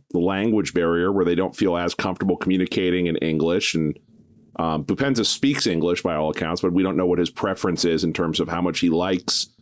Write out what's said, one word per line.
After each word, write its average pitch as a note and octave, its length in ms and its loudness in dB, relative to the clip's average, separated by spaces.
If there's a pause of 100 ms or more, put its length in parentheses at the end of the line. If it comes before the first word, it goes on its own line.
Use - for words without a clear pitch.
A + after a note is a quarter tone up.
(140)
language F#2+ 600 0
barrier F2 380 2
where F#2+ 140 2
they F2 100 2
don't F#2 200 0
feel F2+ 220 2
as F2 160 -2
comfortable F#2 440 -2
communicating F#2 680 0
in E2+ 120 0
English, D#2+ 580 0
and, D#2 240 -2 (580)
um, D#2+ 260 -2
Boupendza A#2 440 0
speaks - 400 0
English F2 340 0
by E2+ 140 -2
all D#2 160 0
accounts, E2 300 -4
but F2+ 120 0
we F#2 80 2
don't F#2 160 0
know F#2 80 2
what F2 140 2
his E2+ 100 0
preference F#2 560 -2
is E2 180 2
in E2 100 0
terms E2+ 260 -2
of E2 100 -2
how E2+ 120 -2
much F2 180 0
he F2 100 2
likes F2+ 600 0 (120)